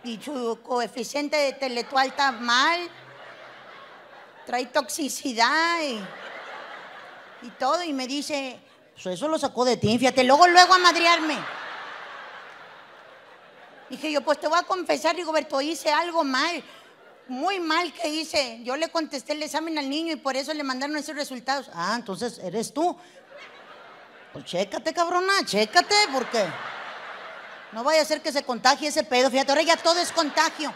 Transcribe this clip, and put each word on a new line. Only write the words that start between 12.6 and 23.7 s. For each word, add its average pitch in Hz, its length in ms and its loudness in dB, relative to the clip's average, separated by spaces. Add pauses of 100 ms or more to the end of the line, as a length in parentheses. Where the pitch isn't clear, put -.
Dije 302 200 -8
yo, 294 100 0
"Pues 294 180 2
te 302 80 -4
voy 320 100 4
a 359 60 2
confesar, 330 520 0
Rigoberto, 311 460 -2
hice 311 300 -2
algo 330 320 0
mal, 285 400 -2 (640)
muy 330 320 -2
mal 330 340 0
que 339 140 -6
hice". 294 560 -4
Yo 247 140 -4
le 320 120 -2
contesté 294 440 -6
el 302 100 -6
examen 320 340 -4
al 277 100 -4
niño 320 260 -4
y - 20 -4
por 262 200 -4
eso 277 200 -4
le 302 80 -6
mandaron 277 340 -4
esos 285 180 -8
resultados. 262 600 -6
"Ah, 175 200 -2
entonces 240 440 -8
eres 196 340 -6
tú". 330 240 0 (1400)